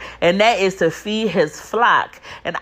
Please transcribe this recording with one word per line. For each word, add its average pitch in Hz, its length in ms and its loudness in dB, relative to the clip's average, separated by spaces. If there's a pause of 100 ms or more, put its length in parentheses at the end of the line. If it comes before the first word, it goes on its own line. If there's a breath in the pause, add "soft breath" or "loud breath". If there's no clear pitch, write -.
(200 loud breath)
and 180 200 2
that 214 200 4
is 190 160 0
to 170 160 2
feed 214 360 -4
his 160 320 0
flock. 208 600 0 (240 loud breath)
And 175 180 -6